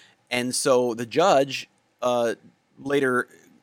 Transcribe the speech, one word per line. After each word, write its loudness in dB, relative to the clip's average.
And -4
so 2
the -8
judge, 0
uh, 0
later -2